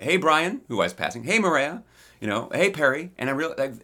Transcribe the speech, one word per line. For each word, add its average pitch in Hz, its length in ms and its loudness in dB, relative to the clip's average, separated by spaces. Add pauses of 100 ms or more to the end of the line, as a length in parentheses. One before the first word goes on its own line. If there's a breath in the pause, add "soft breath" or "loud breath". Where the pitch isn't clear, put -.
"Hey, 156 180 2
Brian," 165 500 2
who 110 120 0
I 87 40 4
was 90 80 0
passing, 113 320 -6
"Hey, 190 140 0
Maria," 165 440 0 (380 loud breath)
you 107 80 -6
know, 107 240 -2
"Hey, 185 180 2
Perry." 156 460 0
And 127 140 -4
I - 20 -2
real-, 156 260 -4
and, 135 260 -4